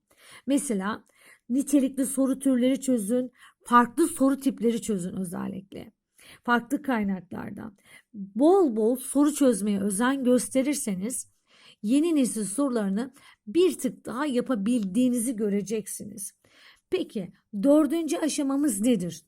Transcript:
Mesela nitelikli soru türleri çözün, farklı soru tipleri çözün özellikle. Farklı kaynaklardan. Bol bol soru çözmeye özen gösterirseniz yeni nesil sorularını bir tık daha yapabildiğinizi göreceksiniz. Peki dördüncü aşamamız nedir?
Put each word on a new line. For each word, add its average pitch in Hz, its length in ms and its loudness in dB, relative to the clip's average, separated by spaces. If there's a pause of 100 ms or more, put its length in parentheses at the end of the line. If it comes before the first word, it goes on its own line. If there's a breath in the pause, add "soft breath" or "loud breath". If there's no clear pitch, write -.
(460 loud breath)
Mesela 220 580 -2 (440 soft breath)
nitelikli 269 580 2
soru 262 320 0
türleri 262 420 2
çözün, 247 520 -2 (320 soft breath)
farklı 240 440 4
soru 269 320 2
tipleri 226 420 0
çözün 180 340 -4
özellikle. - 760 -10 (520 loud breath)
Farklı 240 380 0
kaynaklardan. 202 920 -4 (380 soft breath)
Bol 233 600 2
bol 226 200 2
soru 294 380 0
çözmeye 208 460 2
özen 247 440 -2
gösterirseniz 247 1040 -2 (520 soft breath)
yeni 294 320 2
nesil 220 300 0
sorularını 233 680 -2 (340 soft breath)
bir 311 320 2
tık - 280 -6
daha 262 200 -6
yapabildiğinizi 233 1120 0
göreceksiniz. 202 960 -6 (580 soft breath)
Peki 240 420 -6 (300 soft breath)
dördüncü 302 540 4
aşamamız 277 640 0
nedir? 185 480 0